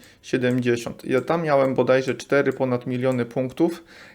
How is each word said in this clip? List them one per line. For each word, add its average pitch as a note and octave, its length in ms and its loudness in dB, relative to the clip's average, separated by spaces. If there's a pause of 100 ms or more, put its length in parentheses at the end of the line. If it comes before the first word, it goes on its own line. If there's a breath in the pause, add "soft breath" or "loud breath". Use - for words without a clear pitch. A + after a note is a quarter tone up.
(220 loud breath)
siedemdziesiąt. B2 840 -2
Ja B2+ 160 0
tam E3+ 220 -2
miałem C#3 320 2
bodajże C3 400 2
cztery C#3 380 0
ponad B2+ 340 -2
miliony B2 380 0
punktów. C3+ 580 -2 (320 loud breath)